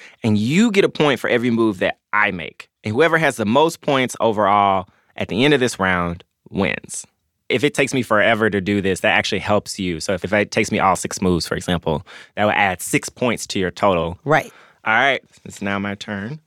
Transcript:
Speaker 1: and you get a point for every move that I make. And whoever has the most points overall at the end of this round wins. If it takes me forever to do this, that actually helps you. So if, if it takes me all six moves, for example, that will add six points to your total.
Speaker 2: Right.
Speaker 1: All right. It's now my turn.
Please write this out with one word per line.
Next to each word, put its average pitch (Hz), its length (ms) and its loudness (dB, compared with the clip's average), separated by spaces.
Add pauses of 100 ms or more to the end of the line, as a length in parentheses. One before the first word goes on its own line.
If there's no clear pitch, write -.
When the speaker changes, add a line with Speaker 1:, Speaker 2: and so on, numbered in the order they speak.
(240)
Speaker 1:
and 107 140 2
you 160 340 2
get 190 120 2
a 170 60 2
point 143 300 0
for - 100 -2
every 120 220 0
move 113 280 0
that 92 200 -2 (120)
I 104 200 2
make. - 380 -12 (140)
And 107 120 -4
whoever 160 220 4
has 151 200 0
the 110 80 -2
most 143 360 2
points 131 380 -2
overall 101 680 2 (280)
at - 120 -6
the 104 180 0
end 151 80 4
of 139 60 4
this 123 200 -2
round 87 440 0 (260)
wins. - 560 -4 (420)
If 117 160 0
it 147 120 0
takes 139 180 0
me 131 80 0
forever 110 480 2
to 101 100 0
do 101 220 0
this, 92 200 -2
that 101 140 4
actually 107 240 -2
helps - 380 -2
you. 90 220 -4
So 101 140 -4
if, 90 120 -4
if 87 80 -4
it 104 160 2
takes - 220 -2
me 107 80 0
all 95 160 4
six - 260 -8
moves, 90 260 0
for - 80 -6
example, 82 480 -4 (320)
that 104 100 -2
will 104 60 2
add 95 300 0
six - 260 -4
points - 400 -4
to - 120 -6
your 92 100 -2
total. 85 560 0
Speaker 2:
Right. 147 260 0 (320)
Speaker 1:
All 110 120 0
right. 127 280 0 (220)
It's 101 160 -16
now 98 160 -2
my 101 160 -6
turn. 107 540 -10